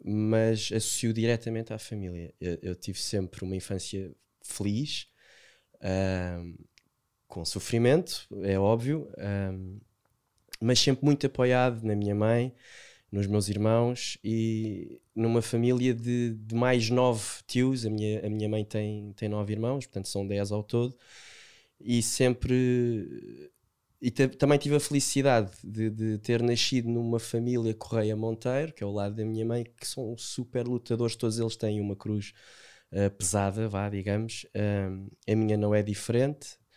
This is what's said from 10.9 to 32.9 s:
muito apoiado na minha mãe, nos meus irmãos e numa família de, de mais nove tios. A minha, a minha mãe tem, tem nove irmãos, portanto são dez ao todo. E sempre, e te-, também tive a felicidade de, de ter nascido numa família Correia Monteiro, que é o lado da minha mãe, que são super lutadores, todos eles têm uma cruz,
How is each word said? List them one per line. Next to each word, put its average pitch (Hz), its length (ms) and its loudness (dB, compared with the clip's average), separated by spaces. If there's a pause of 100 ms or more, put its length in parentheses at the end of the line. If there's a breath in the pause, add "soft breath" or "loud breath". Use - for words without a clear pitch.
muito 143 220 4
apoiado 127 560 2
na 107 140 0
minha 101 180 0
mãe, 117 400 2 (560 loud breath)
nos 101 160 0
meus 101 220 2
irmãos 113 760 0
e 110 800 -2 (140)
numa 113 260 2
família 123 540 2
de, 120 400 -2
de 110 200 -8
mais 120 360 4
nove 123 340 4 (220)
tios. 127 400 2
A 107 40 -2
minha, 107 360 -2
a - 40 -2
minha 107 180 -2
mãe 107 160 0
tem, 104 500 -6
tem 107 140 -4
nove 104 240 -2
irmãos, 120 340 -2
portanto 95 220 -8
são 98 180 -4
dez 101 260 -2
ao 104 100 -2
todo. 120 340 -2 (840 loud breath)
E 120 220 2
sempre, 123 1500 0 (500)
e 123 100 -2
te-, 135 180 4
também 143 300 4
tive 147 180 2
a 143 40 2
felicidade 135 720 2 (140)
de, 110 260 -2
de 110 280 -2
ter 117 240 2
nascido 120 460 2
numa 117 300 0
família 117 560 0
Correia 110 420 0
Monteiro, 127 560 -2
que - 100 -14
é 101 40 -2
o 101 60 -6
lado 104 240 -4
da 110 80 -4
minha 110 200 -2
mãe, 117 200 -2
que - 220 -14
são 117 320 -8
super 123 480 -6
lutadores, 120 500 -2
todos 113 220 -2
eles 113 180 -2
têm 107 240 0
uma 101 160 -2
cruz, 107 360 -4 (600 soft breath)